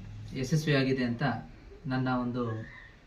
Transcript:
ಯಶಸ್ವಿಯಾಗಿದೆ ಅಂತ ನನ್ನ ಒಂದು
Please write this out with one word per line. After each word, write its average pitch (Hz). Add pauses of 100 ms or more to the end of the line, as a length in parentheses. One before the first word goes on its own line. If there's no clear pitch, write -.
(360)
ಯಶಸ್ವಿಯಾಗಿದೆ 135
ಅಂತ 117 (640)
ನನ್ನ 127
ಒಂದು 120 (400)